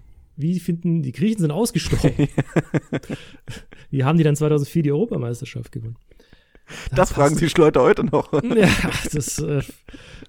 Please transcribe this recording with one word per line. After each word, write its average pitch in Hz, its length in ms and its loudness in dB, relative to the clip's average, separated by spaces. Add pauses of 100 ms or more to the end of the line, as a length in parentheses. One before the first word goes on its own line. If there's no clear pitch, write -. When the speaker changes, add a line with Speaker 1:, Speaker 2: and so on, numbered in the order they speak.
(360)
Speaker 1:
wie 165 240 -4
finden, 170 420 -2
die 131 100 -6
Griechen 214 280 -2
sind 156 120 2
ausgestorben. 156 760 0
Speaker 2:
<laughs> - 1600 -6
Speaker 1:
Wie 131 140 -2
haben 160 140 2
die 160 60 4
dann 151 120 2
zweitausendvier 151 460 0
die 143 100 0
Europameisterschaft 127 800 -6
gewonnen? 113 240 -12 (920)
Speaker 2:
Das - 200 4
Speaker 1:
Da - 40 -6
Speaker 2:
fragen 143 200 4
Speaker 1:
passt 147 60 -2
Speaker 2:
sich 160 180 0
Leute 151 220 6
heute 185 240 4
noch. - 280 -2
<laughs> 147 100 0
Speaker 1:
Ja, 226 260 4 (440)
das, - 260 -6
äh, 147 240 -2 (640)